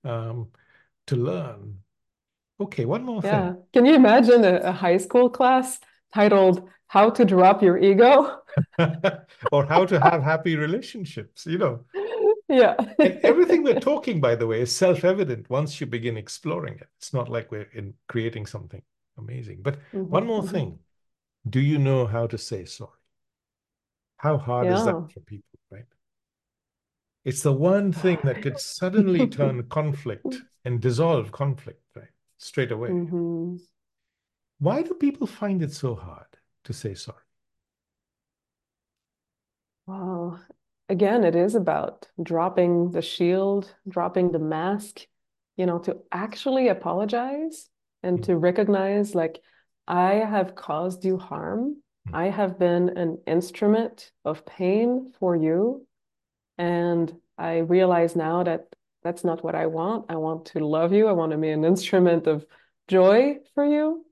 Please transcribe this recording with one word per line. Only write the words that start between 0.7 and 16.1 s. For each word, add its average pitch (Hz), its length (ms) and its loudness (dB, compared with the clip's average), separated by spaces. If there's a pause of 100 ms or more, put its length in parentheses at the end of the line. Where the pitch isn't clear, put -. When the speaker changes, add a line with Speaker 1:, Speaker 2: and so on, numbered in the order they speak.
Speaker 1:
to 139 80 -2
learn. 120 640 -8 (800)
Okay, 196 260 -6
one 208 180 -4
more 226 200 -6
Speaker 2:
Yeah. 190 300 -2
Speaker 1:
thing. - 100 -16 (100)
Speaker 2:
Can 247 120 8
you 302 100 8
imagine 240 500 8
a, 180 140 6
a 180 120 -2
high 180 260 2
school 247 320 4
class 254 500 2 (340)
titled 196 560 4 (180)
How 208 220 6
to 226 160 4
Drop 190 360 6
Your 185 160 6
Ego? 240 680 6
<laughs> - 20 -20 (300)
Speaker 1:
<laughs> - 720 -2
Or 143 140 2
how 170 200 2
to 170 140 0
have 165 240 4
happy 160 320 0
relationships, 156 920 -8
you 165 120 -4
know? 127 280 -2 (640)
Speaker 2:
Yeah. 247 260 6 (140)
<laughs> - 100 -4
Speaker 1:
And 185 240 4
everything 320 400 4
we're 254 160 2
talking, 247 420 -2
by 120 140 2
the 113 120 -4
way, 113 140 -2
is 123 140 -4
self-evident 180 760 0
once 143 300 -4
you 151 60 -6
begin 117 320 -6